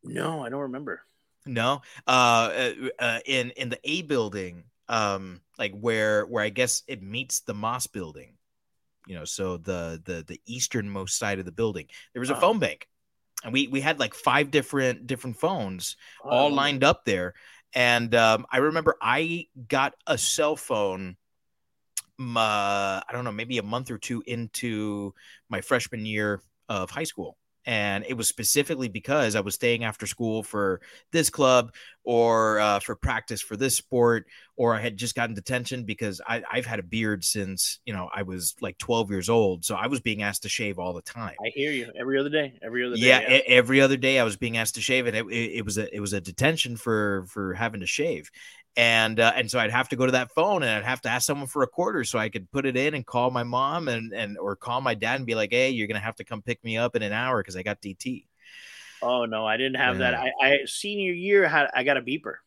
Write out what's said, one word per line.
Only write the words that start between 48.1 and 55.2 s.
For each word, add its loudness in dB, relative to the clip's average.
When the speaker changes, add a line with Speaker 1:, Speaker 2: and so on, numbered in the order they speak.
Speaker 2:
And, 4
uh, 6
and -2
so 0
I'd 0
have 0
to -4
go 2
to 2
that 0
phone 2
and 2
I'd 0
have -2
to -4
ask 0
someone -2
for 2
a -2
quarter -2
so -4
I 0
could -8
put -2
it 0
in 0
and -6
call 0
my -2
mom -2
and, -4
and, -6
or -4
call -4
my 2
dad -2
and -4